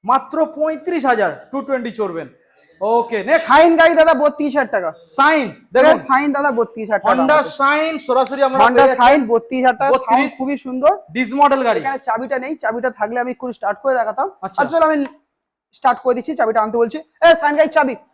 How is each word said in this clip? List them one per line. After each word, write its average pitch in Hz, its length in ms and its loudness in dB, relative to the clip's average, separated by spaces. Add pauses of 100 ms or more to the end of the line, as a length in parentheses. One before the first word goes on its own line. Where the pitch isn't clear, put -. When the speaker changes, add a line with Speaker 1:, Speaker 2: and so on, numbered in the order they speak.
Speaker 1:
মাত্র 269 420 -2
পঁয়ত্রিশ 311 600 -4
হাজার 208 440 -2
টু 269 120 -6
টোয়েন্টি 247 280 -6
চড়বেন। 165 380 -8 (520)
ওকে, 226 440 -2
নেক্সট। 277 240 0
Speaker 2:
শাইন 320 280 6
গাড়ি 330 180 4
দাদা, 320 200 4
বত্রিশ 294 420 -2
হাজার 247 140 -2
টাকা। 175 220 -4 (120)
Speaker 1:
শাইন, 277 440 0 (240)
দেখুন। 302 240 4
Speaker 2:
শাইন 277 360 -2
দাদা, 285 180 0
বত্রিশ 226 400 -4
হাজার 202 100 0
টাকা 226 140 0
Speaker 1:
Honda 262 180 2
Speaker 2:
আমাদের। 302 180 2
Speaker 1:
শাইন 302 480 -2
সরাসরি 254 440 0
আমরা 262 160 0
Speaker 2:
Honda 247 180 4
Speaker 1:
পেয়ে 269 120 6
যাচ্ছি। 247 140 0
Speaker 2:
শাইন 262 240 4
বত্রিশ 233 340 -2
হাজার 254 180 0
টাকা, 277 120 0
Speaker 1:
বত্রিশ। 262 180 0
Speaker 2:
সাউন্ড 262 300 2
খুবই 262 200 -6
সুন্দর। 269 400 0 (140)
Speaker 1:
ডিস 220 220 -4
মডেল 277 280 2
গাড়ি। 233 180 0
Speaker 2:
এখানে 269 180 -6
চাবিটা 254 400 -6
নেই, 277 180 -8
চাবিটা 233 340 -4
থাকলে 226 300 -6
আমি 247 100 -6
এক্ষুনি 247 220 -10
স্টার্ট 202 280 -6
করে 269 140 -2
দেখাতাম। 240 360 -4 (120)
Speaker 1:
আচ্ছা। 190 200 -4
Speaker 2:
আর 254 60 0
চলো, 320 160 2
আমি 302 220 0 (680)
স্টার্ট 247 260 -2
করে 247 160 -2
দিচ্ছি, 254 220 -6
চাবিটা 226 240 0
আনতে 220 160 -4
বলছি। 233 220 -2
এ, - 300 0 (120)
শাইন 294 160 0
গাড়ির 320 160 2
চাবি। 269 220 0 (200)